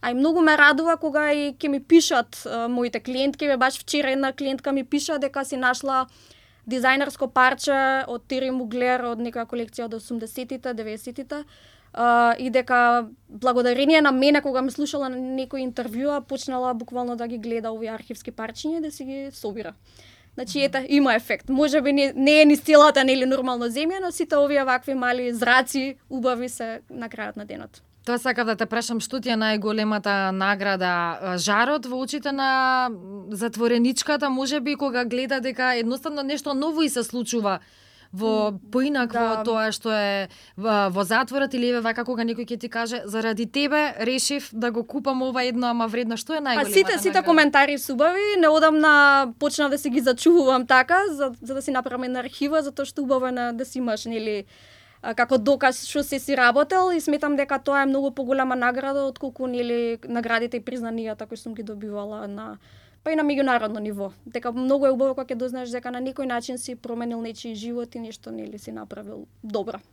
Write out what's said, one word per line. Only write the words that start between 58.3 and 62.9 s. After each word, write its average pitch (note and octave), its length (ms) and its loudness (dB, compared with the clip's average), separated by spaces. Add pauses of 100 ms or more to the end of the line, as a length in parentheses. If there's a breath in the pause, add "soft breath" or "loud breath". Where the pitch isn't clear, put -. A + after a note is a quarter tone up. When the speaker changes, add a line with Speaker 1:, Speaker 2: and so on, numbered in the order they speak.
Speaker 1:
награда C4 500 0
отколку, C4 420 -6
нели, A#3+ 500 -2 (100)
наградите A#3 500 -2
и A#3 40 -6
признанијата A3+ 680 -8
кои A3+ 100 -14
сум A3+ 160 -12
ги G#3+ 100 -12
добивала G#3 640 -10
на, G#3 300 -12 (460 soft breath)